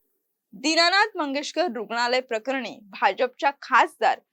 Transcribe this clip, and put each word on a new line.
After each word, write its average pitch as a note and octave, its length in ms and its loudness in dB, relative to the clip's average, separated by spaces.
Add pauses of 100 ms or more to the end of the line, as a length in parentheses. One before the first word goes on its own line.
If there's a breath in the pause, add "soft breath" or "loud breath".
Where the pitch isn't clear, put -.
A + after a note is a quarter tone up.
(540)
दीनानाथ F4 640 2
मंगेशकर D4+ 580 -4
रुग्णालय A#3+ 440 -2
प्रकरणी A#3+ 600 -6
भाजपच्या G3+ 720 -2 (100)
खासदार A#3+ 580 2 (140)